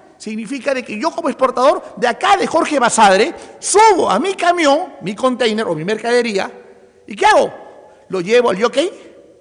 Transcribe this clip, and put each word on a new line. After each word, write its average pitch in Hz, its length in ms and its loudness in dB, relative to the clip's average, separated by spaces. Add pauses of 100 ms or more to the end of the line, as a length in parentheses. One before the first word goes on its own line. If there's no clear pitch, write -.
(160)
Significa 220 560 -8
de 254 100 -4
que 214 160 -10
yo 311 120 -2
como 330 180 -6
exportador 262 680 0
de 202 100 -4
acá 359 300 0
de 339 100 0
Jorge 311 320 0
Basadre 226 560 4 (240)
subo 392 520 4
a 185 80 0
mi 381 160 -2
camión, 349 680 0
mi 190 120 -6
container 233 520 -2
o 175 80 -2
mi 156 100 -6
mercadería, 220 680 -2 (560)
¿y - 80 -14
qué 349 120 0
hago? 392 260 4 (560)
Lo 185 120 -4
llevo 233 300 2
al 185 100 -2
Jockey 254 300 0 (500)